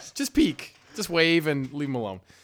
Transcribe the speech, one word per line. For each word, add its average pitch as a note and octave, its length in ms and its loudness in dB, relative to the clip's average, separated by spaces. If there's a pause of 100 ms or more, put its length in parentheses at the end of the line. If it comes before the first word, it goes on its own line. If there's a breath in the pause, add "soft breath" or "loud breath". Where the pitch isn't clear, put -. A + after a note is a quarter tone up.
(160)
just - 180 -4
peek. - 420 0 (200)
Just G#3 160 -6
wave E3 380 4
and C#3 240 -2
leave D3 160 -6
'em C3+ 80 -4
alone. G2 240 -6 (240 loud breath)